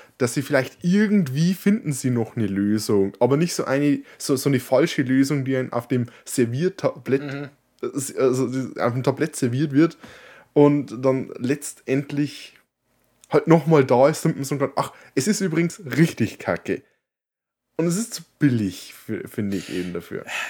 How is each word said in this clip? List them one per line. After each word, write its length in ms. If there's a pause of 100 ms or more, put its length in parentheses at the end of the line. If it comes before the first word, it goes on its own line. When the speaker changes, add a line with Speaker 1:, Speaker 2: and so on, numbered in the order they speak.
(180)
Speaker 1:
dass 160
sie 80
vielleicht 400
irgendwie 720
finden 380
sie 180
noch 260
eine 100
Lösung, 720
aber 180
nicht 180
so 100
eine, 380 (160)
so, 180
so 120
eine 120
falsche 420
Lösung, 420
die 120
einem 160
auf 160
dem 180 (180)
Serviertablett, 1000
Speaker 2:
Mhm. 260 (340)
Speaker 1:
äh, 40 (100)
s-, 200
also 320
die 320
auf 120
dem 100
Tablett 320
serviert 380
wird 260 (540)
und 520
dann 340
letztendlich 1160 (760)
halt 180
nochmal 360
da 240
ist 180
und 100
man 80
sagen 160
kann, 160
ach, 160 (240)
es 100
ist 140
übrigens 440
richtig 540
kacke. 440 (960)
Und 100
es 100
ist 180
zu 80 (160)
billig, 560 (140)
f-, 200
finde 280
ich 140
eben 220
dafür. 320 (260)